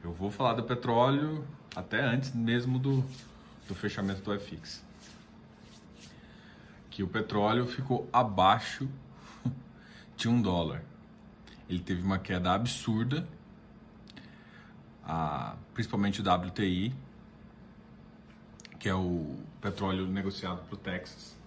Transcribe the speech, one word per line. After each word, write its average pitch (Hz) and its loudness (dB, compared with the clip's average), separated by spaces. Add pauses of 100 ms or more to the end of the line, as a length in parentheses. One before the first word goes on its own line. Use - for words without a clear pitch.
Eu 85 -6
vou 92 -4
falar 120 2
do 120 0
petróleo 131 4 (320)
até - -2
antes 131 2
mesmo 123 2
do, 135 4 (640)
do 98 -6
fechamento 98 -2
do 104 -4
iFix. - -12 (2000)
Que - -6
o 92 -2
petróleo 110 2
ficou 123 -2
abaixo 110 4 (560)
<laughs> - -8
de - 2
um 120 8
dólar. 82 2 (840)
Ele 90 0
teve 87 -2
uma 95 2
queda 90 2
absurda, 120 2 (1800)
a, 78 -2 (180)
principalmente 101 0
o - -2
W 92 4
T 104 -2
I, 95 0 (1800)
que - -4
é 95 2
o 87 0 (240)
petróleo 95 -2
negociado 95 -4
pro 101 -10
Texas. - -8 (120)